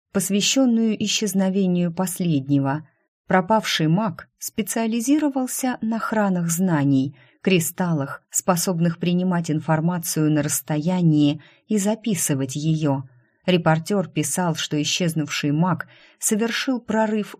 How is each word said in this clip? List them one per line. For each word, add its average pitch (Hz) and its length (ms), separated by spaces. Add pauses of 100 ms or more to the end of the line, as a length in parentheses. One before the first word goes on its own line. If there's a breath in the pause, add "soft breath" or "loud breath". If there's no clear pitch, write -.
(120)
посвященную 220 840 (100)
исчезновению 190 880
последнего. 143 920 (400 soft breath)
Пропавший 185 640
маг 185 400 (100)
специализировался 247 1400
на 226 180
хранах 190 520
знаний, 143 680 (240 loud breath)
кристаллах, 170 920
способных 170 680
принимать 175 520
информацию 156 800
на 151 120
расстоянии 151 1000 (240 loud breath)
и 214 120
записывать 190 760
ее. 151 480 (440 soft breath)
Репортер 170 640
писал, 160 460
что 151 260
исчезнувший 151 720
маг 160 380 (320 soft breath)
совершил 233 600
прорыв 214 600